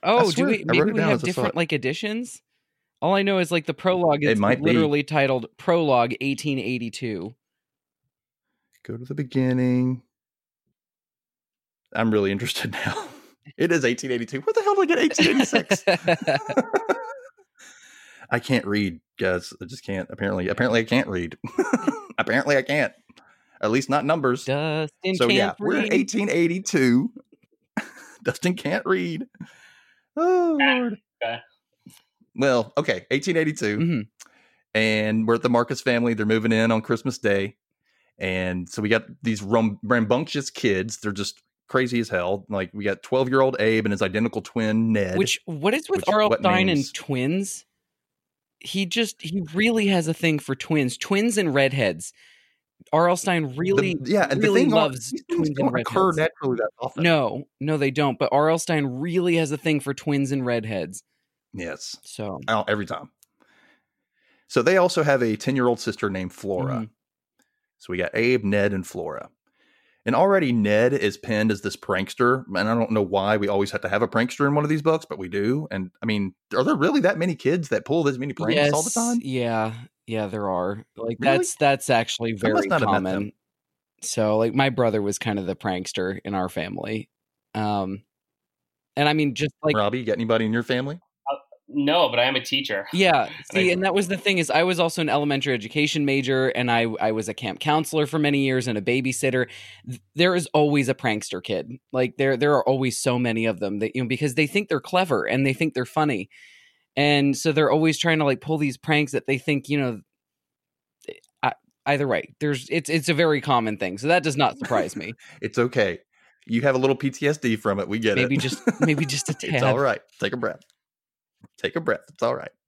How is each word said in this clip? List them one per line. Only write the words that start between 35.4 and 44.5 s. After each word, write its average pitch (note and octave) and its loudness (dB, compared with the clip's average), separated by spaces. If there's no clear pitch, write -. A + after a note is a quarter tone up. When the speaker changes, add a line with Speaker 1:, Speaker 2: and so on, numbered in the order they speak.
Speaker 1:
the B2 2
Marcus A#2+ 0
family. A#2+ 2
They're G#2+ -2
moving A2 2
in A2+ 4
on A2 2
Christmas A#2 -4
Day. G2+ 0
And F#2 -4
so - -8
we G#2+ 0
got A2+ 2
these G#2+ -2
rum-, G#2+ 2
rambunctious B2 0
kids. G#2 -2
They're G#2+ -6
just G2 -8
crazy B2 0
as A2 -4
hell. F#2 -4
Like, F#2+ -4
we G2+ -10
got G2 -2
twelve-year-old C3 2
Abe A2 2
and G#2 0
his G2 -2
identical G#2+ -2
twin, A2+ 0